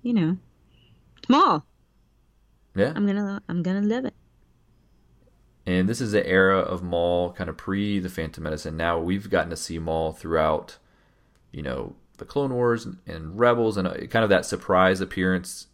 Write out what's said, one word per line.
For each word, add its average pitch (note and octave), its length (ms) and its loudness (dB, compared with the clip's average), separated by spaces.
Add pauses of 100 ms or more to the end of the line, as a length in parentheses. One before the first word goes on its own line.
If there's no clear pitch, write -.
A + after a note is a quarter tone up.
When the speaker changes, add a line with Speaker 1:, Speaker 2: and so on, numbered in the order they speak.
Speaker 1:
you A#3+ 120 -2
know, F3+ 240 2 (800)
it's - 100 -20
Maul. B3+ 340 4 (1120)
Speaker 2:
Yeah. G#2 220 2
Speaker 1:
I'm G3+ 100 0
gonna, G3+ 440 -2
I'm F3 120 -2
gonna F#3+ 200 0
love A#3 240 -2
it. - 80 -8 (1500)
Speaker 2:
And F#2 220 2
this A#2 120 -2
is A2 120 -2
the G#2+ 140 2
era F#2+ 340 6
of F#2 220 -4
Maul, F2 500 0
kind F2+ 180 -8
of D#2 60 -10
pre G2+ 420 -2
the F2+ 100 -4
Phantom D#2+ 340 -8
Menace, D#2 240 -6
and D#2+ 100 -8
now E2+ 240 0
we've G2 280 -2
gotten E2+ 220 0
to E2 60 -8
see E2 220 -8
Maul D#2+ 340 -2
throughout, D#2 680 -2 (720)
you - 100 -12
know, - 360 -8 (220)
the - 60 -14
Clone C#3 300 -4
Wars A#2+ 320 0
and, - 200 -14
and E2 320 -12
Rebels, A#2 380 4
and, F#2 120 0
uh, - 80 -4 (100)
kind A2+ 160 2
of G#2 80 2
that F#2 160 4
surprise F#2 540 2
appearance. F#2 720 -2